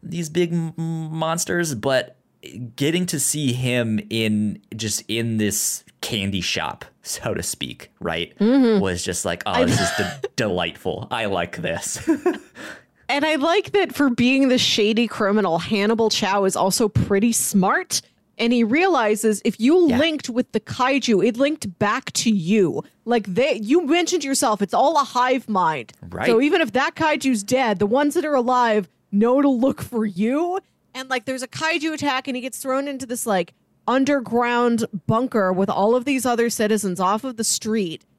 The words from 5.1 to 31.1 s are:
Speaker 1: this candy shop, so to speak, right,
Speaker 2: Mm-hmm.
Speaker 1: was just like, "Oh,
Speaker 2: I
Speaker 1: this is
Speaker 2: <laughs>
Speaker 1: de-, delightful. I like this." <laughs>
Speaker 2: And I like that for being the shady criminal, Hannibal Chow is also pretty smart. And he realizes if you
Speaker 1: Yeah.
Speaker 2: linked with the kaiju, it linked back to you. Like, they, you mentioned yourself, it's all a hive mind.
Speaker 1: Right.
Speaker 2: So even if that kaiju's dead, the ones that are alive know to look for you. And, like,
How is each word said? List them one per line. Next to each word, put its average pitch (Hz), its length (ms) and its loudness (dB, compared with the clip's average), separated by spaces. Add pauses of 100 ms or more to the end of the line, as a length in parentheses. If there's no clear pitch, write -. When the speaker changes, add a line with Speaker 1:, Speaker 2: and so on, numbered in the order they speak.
Speaker 1:
this - 460 -2 (180)
candy 98 400 -2
shop, - 420 -6 (180)
so - 320 -6
to - 80 -4
speak, - 480 -10 (120)
right, 85 360 -6
Speaker 2:
Mm-hmm. 226 440 4
Speaker 1:
was 92 220 -2
just 90 200 -4
like, 87 220 -4
"Oh, 104 80 -4
Speaker 2:
I - 120 0
Speaker 1:
this - 140 0
is - 120 0
Speaker 2:
<laughs> - 60 -8
Speaker 1:
de-, 147 380 -6
delightful. 90 760 -4
I 113 160 -4
like 90 320 -4
this." - 560 -8
<laughs> - 60 -2 (920)
Speaker 2:
And 277 160 0
I 311 100 2
like 330 380 0
that 381 200 2
for 285 160 2
being 262 380 4
the 254 100 4
shady 220 500 2
criminal, 196 520 0
Hannibal 214 500 0
Chow 202 360 0
is 190 100 2
also 196 320 2
pretty 208 460 2
smart. 214 680 0 (380)
And 233 140 2
he 240 100 4
realizes 226 800 2
if - 160 -2
you 311 300 6
Speaker 1:
Yeah. 240 100 2
Speaker 2:
linked 311 300 0
with 247 240 -2
the 220 80 0
kaiju, 247 640 2
it 220 140 2
linked 277 400 -2
back 220 360 -2
to - 180 0
you. 185 500 2 (220)
Like, 233 240 0
they, 226 340 0
you 294 240 2
mentioned 339 380 0
yourself, 269 380 0
it's - 120 -4
all 240 240 4
a 285 60 2
hive 247 460 0
mind. 160 420 0 (180)
Speaker 1:
Right. 90 160 -6
Speaker 2:
So 220 160 4
even 311 200 2
if 240 100 -2
that 269 240 -2
kaiju's 269 480 0
dead, 240 340 0
the 196 80 0
ones 277 300 2
that 330 100 0
are 302 100 -2
alive 240 520 2 (240)
know 233 300 4
to 285 80 4
look 262 320 0
for 226 240 -4
you. 262 540 -2 (360)
And, 262 140 -10
like, 254 160 -2